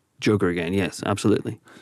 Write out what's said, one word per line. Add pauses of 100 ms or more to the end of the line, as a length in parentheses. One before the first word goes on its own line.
(220)
Joker
again.
Yes,
absolutely. (220)